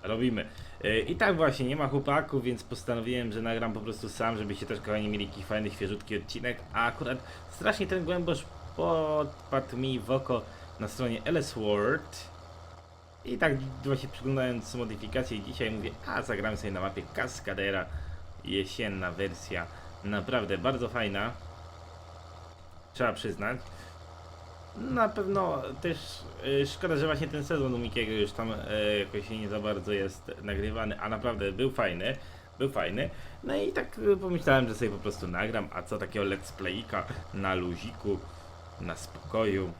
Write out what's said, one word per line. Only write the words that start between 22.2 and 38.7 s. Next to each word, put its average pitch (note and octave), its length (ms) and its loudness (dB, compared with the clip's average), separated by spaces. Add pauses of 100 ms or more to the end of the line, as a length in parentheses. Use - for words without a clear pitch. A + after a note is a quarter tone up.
trzeba A#2 200 4
przyznać. G#2+ 440 -2 (1160)
Na A#3 340 4
pewno F#3+ 520 2 (200)
też, - 420 -2 (220)
y, C#3 220 4
szkoda, E3+ 280 0
że C#3+ 100 4
właśnie D3+ 220 2
ten C#3+ 160 -2
sezon C#3 300 2
u A#2+ 40 2
Mikiego A#2 340 0
już G#2 200 4
tam, A2+ 200 -2
e, G#2 480 2
jakoś G2 300 -2
nie G#2+ 200 -4
za G#2 100 0
bardzo G2+ 320 0
jest G2 400 0 (100)
nagrywany, G#2 580 0
a G#2 100 -2
naprawdę G#2+ 420 0
był B2+ 200 2
fajny, G#2+ 460 2 (420)
był C3+ 100 4
fajny. G2 400 0 (340)
No C#4+ 120 0
i - 160 2
tak, B3+ 280 -2
y, G3+ 180 6
pomyślałem, E3 500 6
że A2 80 -2
sobie A2+ 160 2
po G2+ 60 -4
prostu F#2+ 300 -2
nagram, G2+ 460 0
a F2+ 100 -4
co G#2+ 140 -2
takiego G2 280 0
let's G2 320 -2
playika F#2+ 480 -2 (280)
na F#2+ 220 2
luziku, F2+ 640 -2 (600)